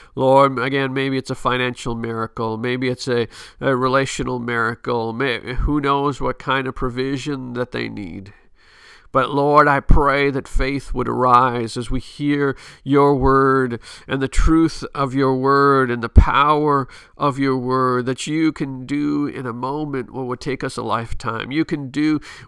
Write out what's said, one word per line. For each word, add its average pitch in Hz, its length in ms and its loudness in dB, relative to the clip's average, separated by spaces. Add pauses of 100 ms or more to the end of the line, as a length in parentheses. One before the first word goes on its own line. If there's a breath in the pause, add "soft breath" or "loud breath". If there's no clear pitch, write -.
(140 loud breath)
Lord, 135 440 4
again, 135 340 -2
maybe 135 240 -2
it's 131 140 -6
a 131 40 -4
financial 123 600 -2
miracle. 113 640 -6
Maybe 123 300 -4
it's 123 200 -6
a, 120 200 0 (320 loud breath)
a 135 160 0
relational 127 640 -2
miracle. 117 720 -4
May-, 120 420 -4
who 147 260 0
knows 139 400 -2
what 131 180 -4
kind 131 280 -4
of 131 80 -8
provision 131 800 -6
that 123 180 -6
they 117 160 -6
need. 98 460 -14 (800 loud breath)
But 131 180 0
Lord, 147 380 4
I 139 120 2
pray 139 500 6
that 131 180 -4
faith 135 460 -2
would 123 120 -2
arise 120 720 2
as 120 140 -6
we 131 100 -2
hear 143 560 -2 (260 loud breath)
your 143 320 4
word 131 640 2 (300 loud breath)
and 135 140 -4
the 135 60 -2
truth 160 540 4 (120)
of 135 200 -4
your 135 220 2
word 135 540 4
and 120 120 -4
the 113 60 -4
power 147 800 4 (300 loud breath)
of 139 200 0
your 135 200 0
word, 127 480 0
that 127 200 -6
you 156 260 0
can 131 340 -8
do 147 400 -2
in 135 200 -8
a 117 60 -6
moment 135 600 -6
what 131 140 -8
would 123 140 -8
take 139 240 -6
us 131 140 -8
a 120 40 -6
lifetime. 113 680 -6
You 156 140 -2
can 143 240 -8
do 151 300 0 (280 loud breath)